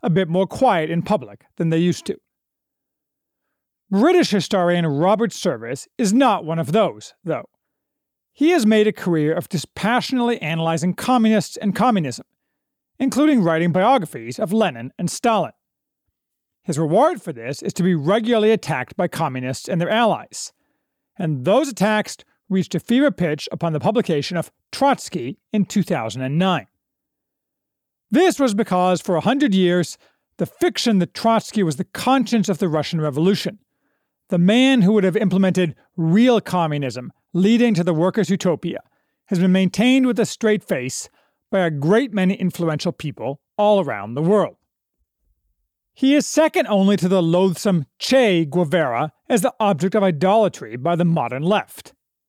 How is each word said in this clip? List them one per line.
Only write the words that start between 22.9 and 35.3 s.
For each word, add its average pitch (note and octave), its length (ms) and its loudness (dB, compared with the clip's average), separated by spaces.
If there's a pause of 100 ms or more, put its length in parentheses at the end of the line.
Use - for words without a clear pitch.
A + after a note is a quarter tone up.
pitch D#3+ 420 -4
upon E3+ 220 -4
the D3+ 60 -2
publication F3+ 580 -2
of - 140 -6 (200)
Trotsky A3 680 -2 (120)
in G#3 140 0
two - 160 0
thousand B2 400 -4
and C3+ 160 -4
nine. F3+ 300 0 (1400)
This E4 300 2
was B3+ 140 2
because, F#3 480 0
for F3+ 160 0
a D3 40 -2
hundred C4 320 0
years, F3+ 440 2 (400)
the - 80 -4
fiction A#3 540 0
that E3+ 140 -2
Trotsky A3+ 480 0
was D#3+ 140 0
the F3 80 -4
conscience B3 640 0
of F#3 100 -2
the F#3 120 -2
Russian D#3 320 -2
Revolution, D3+ 580 0 (720)
the F3+ 80 0
man A#3+ 440 4
who F#3+ 120 4
would G3+ 100 4
have F#3 140 2
implemented F#3 580 0 (220)